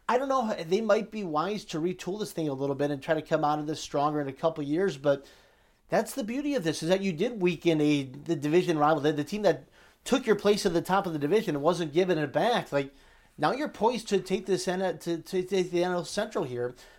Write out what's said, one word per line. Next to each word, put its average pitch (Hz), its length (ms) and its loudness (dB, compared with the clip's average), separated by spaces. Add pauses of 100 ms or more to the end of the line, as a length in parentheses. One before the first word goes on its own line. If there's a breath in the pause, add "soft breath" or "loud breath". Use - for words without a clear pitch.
I 240 120 4
don't 277 100 -4
know. 240 260 0 (120)
They 190 140 2
might 220 280 2
be 214 140 -8
wise 175 420 -2
to 156 160 -6
retool 180 380 -4
this 208 120 -6
thing 160 160 -2
a 139 60 -2
little 139 220 -2
bit 147 160 0
and 139 100 -6
try 160 140 0
to 156 80 -4
come 156 200 0
out 151 140 2
of 151 80 -4
this 151 140 -6
stronger 151 420 0
in 139 60 -4
a 135 40 -8
couple 156 320 -2
years. 151 340 0
But 139 280 0 (640 soft breath)
that's 214 240 0
the 269 100 -6
beauty 277 300 -4
of 226 100 -2
this, 160 200 -2
is 160 60 -2
that 190 120 2
you 196 100 0
did 208 300 -2
weaken 165 400 2
a, 147 220 4
the 139 320 -6
division 156 420 2
rival, 151 240 4
the, 151 100 2
the 147 120 0
team 208 180 -6
that 170 260 2 (360 soft breath)
took - 240 0
your 208 80 6
place 202 320 2
at 170 60 0
the 165 80 2
top 185 260 2
of 165 60 -6
the 156 40 -2
division 156 380 0
and 139 80 -2
wasn't 165 280 2
giving 175 280 2
it 147 120 -2
back. 196 400 0
Like, 139 220 -2 (420 soft breath)
now 151 160 2
you're 262 160 -2
poised 226 420 0
to 196 100 2
take 190 260 -4
this 185 220 0
N-, 180 320 -2
to, 170 180 -4
to 180 240 -4
take 180 300 0
the 175 120 2
N 180 100 0
L 175 120 -2
Central 208 380 -4
here. 123 320 -4 (240 soft breath)